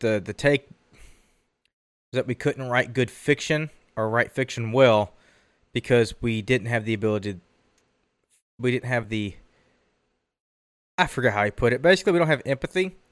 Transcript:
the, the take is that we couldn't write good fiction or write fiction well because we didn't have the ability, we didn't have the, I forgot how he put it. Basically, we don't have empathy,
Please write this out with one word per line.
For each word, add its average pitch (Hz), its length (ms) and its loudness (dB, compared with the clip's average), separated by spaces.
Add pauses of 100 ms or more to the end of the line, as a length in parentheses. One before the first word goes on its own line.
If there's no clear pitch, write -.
the, 110 220 0
the 101 100 -10
take 143 340 0
is - 1500 -20
that 127 100 -4
we 123 80 -4
couldn't 131 340 -6
write 123 240 0
good 123 160 -2
fiction 151 640 -2 (240)
or 110 140 -2
write 117 220 0
fiction 117 420 -6
well 117 400 6 (600)
because 120 480 2
we 113 220 -2
didn't 113 240 0
have 113 180 -2
the 113 80 -2
ability, 104 460 -4 (1160)
we 123 140 -2
didn't 123 140 -4
have 120 240 -4
the, 104 260 -4 (1600)
I 180 100 2
forgot 120 260 0
how 104 100 2
he 104 80 0
put 120 220 0
it. 127 80 -4
Basically, 185 320 4
we 175 60 4
don't 165 100 2
have 143 160 0
empathy, 180 500 -4 (160)